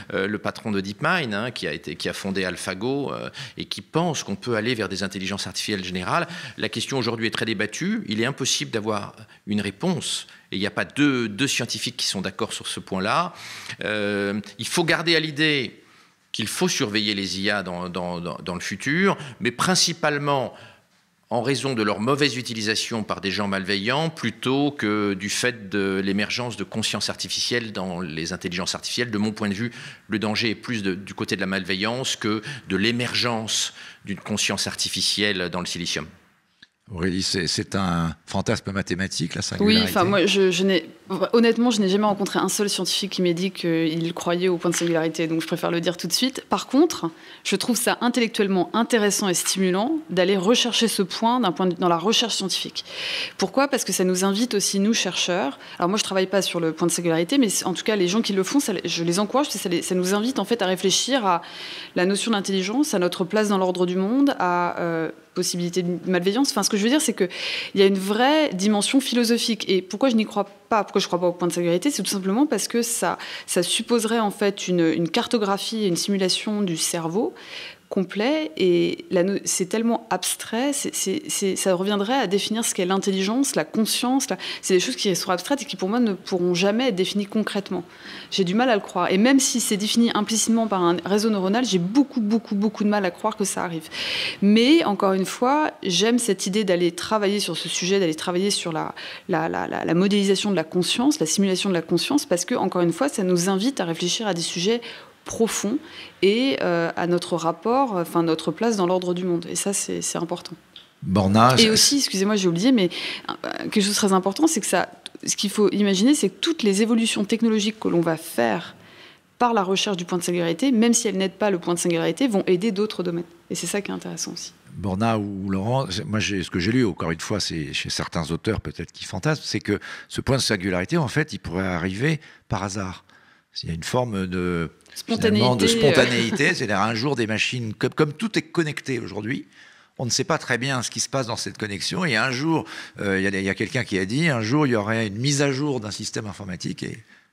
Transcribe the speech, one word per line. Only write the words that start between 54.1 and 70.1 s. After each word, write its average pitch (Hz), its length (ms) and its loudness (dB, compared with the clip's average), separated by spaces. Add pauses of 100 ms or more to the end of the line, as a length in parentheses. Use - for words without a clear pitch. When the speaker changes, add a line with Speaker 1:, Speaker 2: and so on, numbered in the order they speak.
Speaker 3:
invite 214 300 2
aussi, 202 240 0
nous, 214 160 4
chercheurs, 196 640 -2 (220)
alors 175 80 2
moi, 208 100 0
je - 60 0
travaille 190 240 0
pas 196 120 2
sur 180 200 0
le 160 100 2
point 175 160 0
de 170 60 2
singularité, 170 460 2
mais 240 100 6 (160)
en 185 100 0
tout - 80 -8
cas, 214 140 2
les 180 100 4
gens 214 160 2
qui 196 100 0
le 190 120 2
font, 277 160 2
ça, 226 140 0 (100)
je 170 180 -2
les 170 160 2
encourage, 247 280 2
parce - 100 -6
que 185 80 -6
ça 202 40 -2
les, 175 140 0
ça 185 140 -2
nous 180 180 2
invite, 226 240 0
en 196 60 2
fait, 233 180 0
à 185 40 0
réfléchir 196 600 0
à 175 160 2 (540)
la 180 100 4
notion 196 240 0
d'intelligence, 202 640 0
à 185 60 2
notre 180 240 0
place 208 240 2
dans 202 100 4
l'ordre 180 280 2
du 180 100 0
monde, 247 420 2
à, 175 400 2
euh, 165 320 -2 (240)
possibilité 175 480 -2
de 175 160 -2 (120)
malveillance. 196 400 2
Enfin, 202 120 2
ce - 80 2
que 208 80 2
je 196 40 2
veux 226 60 4
dire, 294 140 4
c'est 226 100 0
que 180 160 0 (460)
il 196 60 4
y - 20 10
a 196 40 10
une 196 120 6
vraie 214 560 2
dimension 208 480 2
philosophique. 233 640 2
Et 185 140 4
pourquoi 214 260 0
je 240 60 2